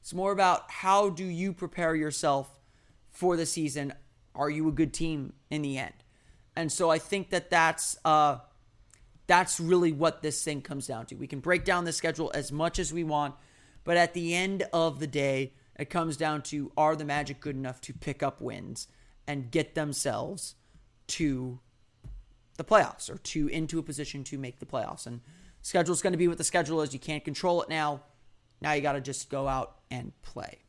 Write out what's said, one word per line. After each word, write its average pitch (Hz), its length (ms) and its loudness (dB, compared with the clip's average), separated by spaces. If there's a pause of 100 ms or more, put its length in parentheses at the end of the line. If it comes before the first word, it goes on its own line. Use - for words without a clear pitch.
It's - 120 -14
more 190 180 0
about 190 380 4
how 196 400 4
do 180 160 -6
you 180 260 -4
prepare 165 440 -2
yourself 147 640 0 (500)
for 175 260 2
the 165 100 0
season. 147 460 -2 (440)
Are 143 140 0
you 156 200 0
a - 20 0
good 143 220 2
team 156 400 -4 (160)
in 151 140 -2
the 139 140 -2
end? 123 180 -8 (600)
And 160 160 -2
so 170 180 2
I 160 100 6
think 196 320 -4
that 175 180 -2
that's, 165 560 2
uh, 151 320 6 (920)
that's 175 320 6
really 170 320 4
what 156 300 2
this - 220 -4
thing 147 180 -4
comes 139 260 -8
down 113 200 -8
to. - 80 -14
We 139 120 -10
can 139 120 -8
break 175 260 2
down 175 200 2
the 165 60 -2
schedule 160 420 -2
as 139 180 -4
much 160 280 0
as 156 140 -2
we 170 100 -2
want, 147 320 -2 (480)
but 170 140 4
at 170 160 4
the 170 220 -2
end 190 360 0
of 165 280 2
the 156 80 -6
day, 135 460 -2 (240)
it 143 120 -8
comes 160 280 -2
down 151 260 -2
to, 147 340 -8
are 156 180 4
the 151 100 -8
Magic 143 340 -4
good 147 160 -8
enough 131 260 -8
to - 120 -14
pick - 300 -6
up 139 180 -2
wins 113 460 -10 (400)
and 135 240 -6
get - 240 0
themselves 143 800 -4 (520)
to 127 520 -2 (1000)
the 170 60 -6
playoffs - 460 6
or 196 100 -10
to, - 280 -2
into 160 320 -2
a 156 40 -4
position 143 420 -8
to 143 120 -10
make 131 220 -10
the 123 60 -10
playoffs? - 400 -6
And 120 160 -10 (400)
schedule's 175 400 2
gonna 180 160 2
be 175 100 4
what 170 100 2
the 165 60 -4
schedule 160 380 2
is. 135 120 -2
You 135 60 -8
can't 151 240 -6
control 175 380 0
it - 80 -6
now. 147 320 -2 (580)
Now 151 140 0
you 143 80 2
gotta 139 180 0
just 135 300 -8
go 139 180 -2
out 131 300 -4 (140)
and 123 200 -8 (120)
play. - 460 -12